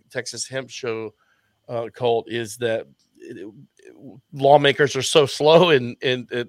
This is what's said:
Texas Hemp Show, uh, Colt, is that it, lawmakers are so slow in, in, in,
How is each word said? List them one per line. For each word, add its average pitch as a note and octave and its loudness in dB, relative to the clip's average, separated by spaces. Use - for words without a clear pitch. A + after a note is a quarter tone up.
Texas A#2 -10
Hemp C3 -10
Show, A2+ -10
uh, A#2 -8
Colt, A#2 -2
is A2 -8
that A2+ -4
it, G#2 -18
lawmakers C#3+ 4
are C3 -4
so C#3+ 2
slow D#3+ 4
in, B2 0
in, B2+ -4
in, A#2+ -6